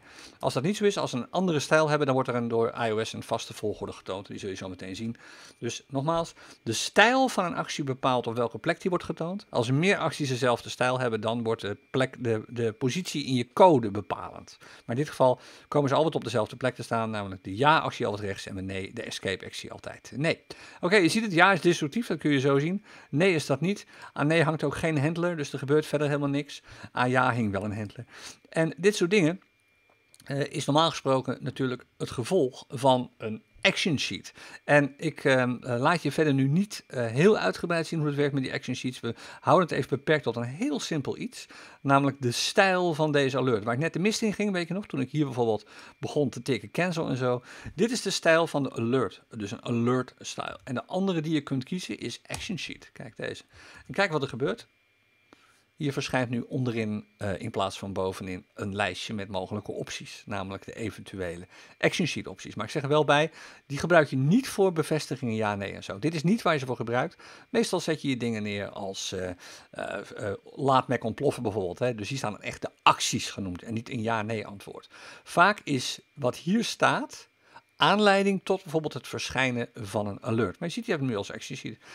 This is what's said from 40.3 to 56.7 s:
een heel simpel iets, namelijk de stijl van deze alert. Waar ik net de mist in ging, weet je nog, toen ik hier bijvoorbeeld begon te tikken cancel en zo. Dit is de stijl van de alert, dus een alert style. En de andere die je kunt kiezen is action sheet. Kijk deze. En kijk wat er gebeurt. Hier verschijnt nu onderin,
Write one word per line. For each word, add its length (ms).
een 80
heel 360
simpel 380
iets, 300
namelijk 400
de 100
stijl 640
van 180
deze 260
alert. 260
Waar 100
ik 60
net 140
de 60
mist 220
in 120
ging, 180
weet 160
je 60
nog, 120
toen 160
ik 100
hier 140
bijvoorbeeld 400
begon 300
te 120
tikken 300
cancel 380
en 80
zo. 260
Dit 160
is 100
de 80
stijl 380
van 160
de 80
alert, 580
dus 220
een 140
alert 540
style. 440
En 100
de 120
andere 360
die 120
je 80
kunt 220
kiezen 360
is 280
action 300
sheet. 360
Kijk 240
deze. 260
En 60
kijk 180
wat 100
er 80
gebeurt. 380
Hier 180
verschijnt 360
nu 120
onderin, 640